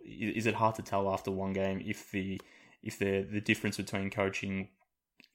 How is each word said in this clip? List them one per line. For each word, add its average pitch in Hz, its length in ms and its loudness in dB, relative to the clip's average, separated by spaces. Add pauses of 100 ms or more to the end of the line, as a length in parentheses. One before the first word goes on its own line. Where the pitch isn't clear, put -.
i-, 107 300 -4
is 113 120 0
it 107 80 4
hard 110 220 4
to 98 60 -6
tell 98 300 0
after 95 180 -2
one 98 220 -2
game 95 340 0
if - 240 -6
the, 95 300 -2 (420)
if 110 160 -8
the, 98 220 4 (100)
the 104 100 -2
difference 104 360 2
between 98 340 -2
coaching 98 580 0 (680)